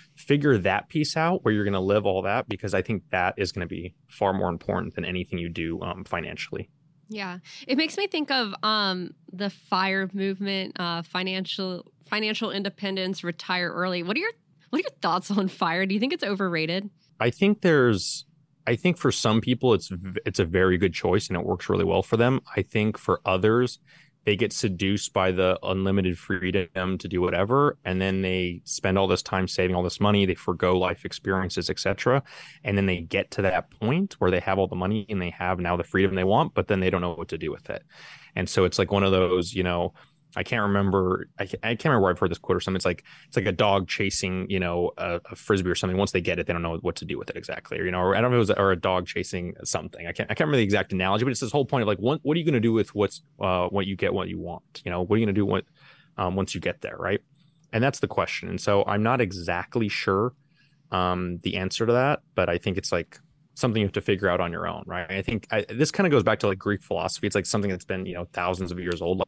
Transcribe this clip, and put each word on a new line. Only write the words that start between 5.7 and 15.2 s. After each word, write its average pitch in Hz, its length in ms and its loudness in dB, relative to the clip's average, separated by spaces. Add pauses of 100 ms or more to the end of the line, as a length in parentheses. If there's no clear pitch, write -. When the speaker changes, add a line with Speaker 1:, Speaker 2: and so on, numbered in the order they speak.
Speaker 1:
um, 90 220 -8
financially. - 680 -8 (400)
Speaker 2:
Yeah. 196 300 -10 (280)
It 254 100 0
makes 311 200 -2
me 403 100 -2
think 311 240 -4
of, 233 220 -2 (100)
um, 196 520 -2 (160)
the 196 180 -6
fire 190 640 -2
movement, 196 680 -4
uh, 170 220 -4
financial, 185 880 -6 (140)
financial 214 460 -2
independence, 190 720 -4
retire 175 500 -4
early. 180 300 -2
What 190 120 0
are 311 60 0
your, 440 100 -2 (380)
what 285 100 -2
are 381 40 0
your - 180 -12
thoughts 180 300 0